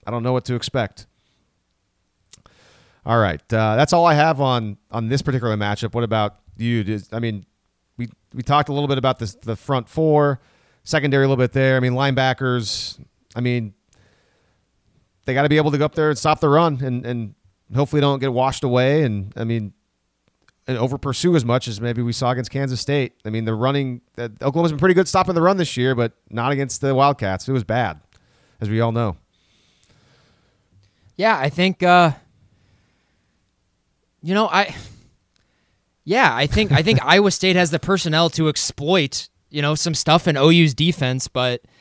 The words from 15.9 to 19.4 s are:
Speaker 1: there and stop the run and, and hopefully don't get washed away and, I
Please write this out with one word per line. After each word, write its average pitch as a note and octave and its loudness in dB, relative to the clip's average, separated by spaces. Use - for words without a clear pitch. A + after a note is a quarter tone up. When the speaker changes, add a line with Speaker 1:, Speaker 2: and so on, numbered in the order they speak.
Speaker 1:
there D#3 2
and D3 -2
stop D#3 0
the D#3 2
run D3 4
and, B2+ -4
and A#2+ -8
hopefully C#3+ 0
don't C#3+ 0
get B2 -4
washed C3 -2
away C3 2
and, G#2 -4
I A#2 -8